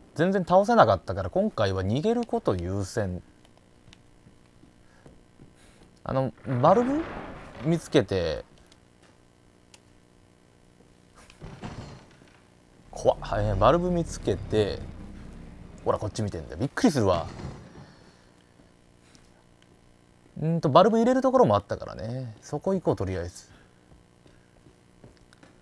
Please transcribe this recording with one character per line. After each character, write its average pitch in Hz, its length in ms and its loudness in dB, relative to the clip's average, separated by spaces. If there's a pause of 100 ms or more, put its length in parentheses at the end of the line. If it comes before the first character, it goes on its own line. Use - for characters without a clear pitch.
(140)
全 175 160 2
然 190 140 0
倒 185 220 6
せ 233 80 2
な 202 100 8
か 107 100 6
っ 90 60 0
た - 140 -6
か 92 80 -4
ら、 95 80 -6
今 196 200 0
回 98 220 0
は 95 100 -2
逃 110 200 0
げ 220 120 0
る 240 120 -2
こ 233 140 -4
と 123 140 0
優 92 300 -4
先。 95 380 -6 (2750)
あ - 80 -6
の、 131 200 -2 (280)
バ 160 140 6
ル 240 100 4
ブ 285 180 -2 (640)
見 160 140 2
つ - 120 -16
け 131 140 4
て、 85 400 -2 (4000)
怖 - 260 2
っ。 - 20 -14 (220)
え 104 140 0
ー、 - 20 -2
バ 107 160 6
ル 170 60 4
ブ 180 120 -2
見 170 140 0
つ - 160 -10
け 101 160 -2
て、 101 420 0 (1040)
ほ - 100 0
ら、 - 60 0
こ 110 100 -6
っ - 20 -8
ち - 120 -4
見 101 80 -2
て 90 80 -8
ん 76 80 -10
だ 58 60 -14
よ。 82 60 -10
び 139 80 -2
っ - 60 -2
く - 120 -6
り 240 80 6
す 135 80 0
る 104 60 2
わ。 85 200 2 (3250)
う 151 60 -2
ん 165 140 0
と、 160 80 2
バ 151 140 8
ル 208 80 6
ブ 226 80 4
入 226 80 4
れ 254 80 4
る 262 80 0
と 262 100 2
こ 254 60 6
ろ 240 80 8
も 104 100 6
あ 104 40 2
っ - 40 -6
た - 140 -8
か - 80 -14
ら 52 80 -12
ね。 113 480 -8
そ 147 180 -8
こ 196 140 -2
行 185 80 -2
こ 160 100 2
う、 107 40 -2
と 95 100 -4
り 92 100 -2
あ 85 60 -4
え 87 60 -6
ず。 - 200 -18 (2250)